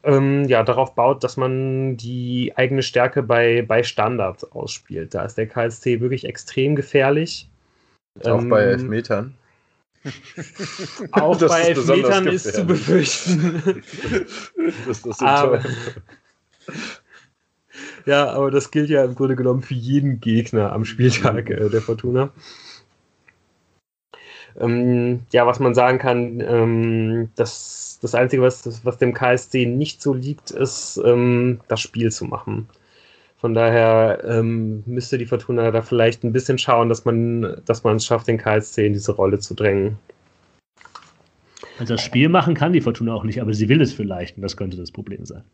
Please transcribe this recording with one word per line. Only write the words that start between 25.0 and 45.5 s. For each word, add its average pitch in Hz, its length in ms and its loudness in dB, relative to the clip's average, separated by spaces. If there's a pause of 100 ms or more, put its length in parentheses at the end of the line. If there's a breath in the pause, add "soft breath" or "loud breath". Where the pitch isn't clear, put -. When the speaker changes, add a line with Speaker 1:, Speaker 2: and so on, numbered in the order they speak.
Speaker 1:
ja, 123 160 6
was - 140 2
man 123 140 2
sagen 127 240 4
kann, 120 420 0
ähm, 113 960 0
das, - 680 -6
das 120 140 -2
Einzige, 127 260 2
was, 117 420 -2
was 120 140 -4
dem 123 160 2
K 123 180 2
S 127 160 -2
C 127 160 0
nicht 131 380 -4
so 143 100 0
liegt, 131 380 -6
ist, - 540 -6
ähm, 120 640 2
das 110 120 -2
Spiel 113 300 -2
zu 113 140 -10
machen. 110 440 -8 (720 soft breath)
Von 113 160 -2
daher, 113 720 4
ähm, 113 600 -2
müsste 123 320 -6
die 117 80 -4
Fortuna 117 460 0
da 113 100 2
vielleicht 117 440 2
ein 117 80 0
bisschen - 260 0
schauen, 117 320 2
dass 113 160 0
man, 117 580 0
dass 113 200 -2
man 110 120 4
es 110 80 -2
schafft, 117 220 0
den 113 120 0
K 107 180 2
S 107 160 -2
C 104 140 2
in 104 60 2
diese 101 200 -2
Rolle 98 260 2
zu - 160 -10
drängen. 104 440 0 (1800 loud breath)
Speaker 3:
Also 117 160 -4
das - 80 -4
Spiel 135 260 2
machen 170 260 4
kann 160 200 0
die 160 80 4
Fortuna 117 320 -2
auch 107 100 -6
nicht, 110 160 -4
aber 107 140 -2
sie 104 140 0
will 151 120 4
es 127 140 2
vielleicht 92 420 -8
und 98 60 -12
das 95 140 -8
könnte 92 200 -8
das 90 140 -12
Problem - 340 -14
sein. - 300 -16